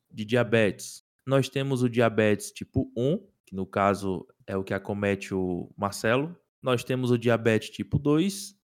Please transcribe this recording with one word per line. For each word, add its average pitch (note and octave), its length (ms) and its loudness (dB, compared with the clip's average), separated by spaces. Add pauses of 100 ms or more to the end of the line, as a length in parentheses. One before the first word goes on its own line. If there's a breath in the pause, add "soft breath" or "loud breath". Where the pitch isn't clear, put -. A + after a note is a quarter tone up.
(120)
de G#2+ 140 -10
diabetes. A2 760 0 (240)
Nós C3+ 220 2
temos C3+ 340 -2
o B2 80 2
diabetes A2 640 2
tipo - 420 -4
um, C3+ 320 -2 (200)
que - 100 -16
no F#2+ 100 -4
caso F#2+ 640 0 (180)
é G2+ 120 -4
o G2 60 -4
que G2 100 -6
acomete G2+ 600 -2
o F#2 440 -4
Marcelo. A#2+ 580 -2 (260)
Nós B2 220 0
temos B2+ 260 -2
o B2 80 4
diabetes A2+ 520 2
tipo - 280 -4
dois. D#3+ 560 0 (180)